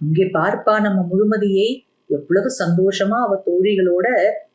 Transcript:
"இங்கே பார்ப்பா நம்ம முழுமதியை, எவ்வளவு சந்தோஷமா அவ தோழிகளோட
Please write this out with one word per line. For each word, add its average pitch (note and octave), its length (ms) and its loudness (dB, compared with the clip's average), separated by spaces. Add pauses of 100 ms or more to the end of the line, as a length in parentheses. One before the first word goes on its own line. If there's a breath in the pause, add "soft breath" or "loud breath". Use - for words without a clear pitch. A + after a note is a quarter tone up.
"இங்கே D#3 240 0
பார்ப்பா G3+ 560 0
நம்ம F#3+ 300 0
முழுமதியை, G#3 760 0 (220)
எவ்வளவு F3 420 -2
சந்தோஷமா F#3+ 800 0
அவ G3 200 -2
தோழிகளோட F#3 840 2 (240)